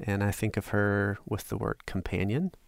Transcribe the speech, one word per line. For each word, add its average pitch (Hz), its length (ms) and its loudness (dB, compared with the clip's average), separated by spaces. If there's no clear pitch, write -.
and 101 200 0
I 101 100 2
think 107 260 0
of 101 100 -4
her 101 580 2
with - 220 -4
the 107 80 -4
word - 300 -4
companion. 101 680 0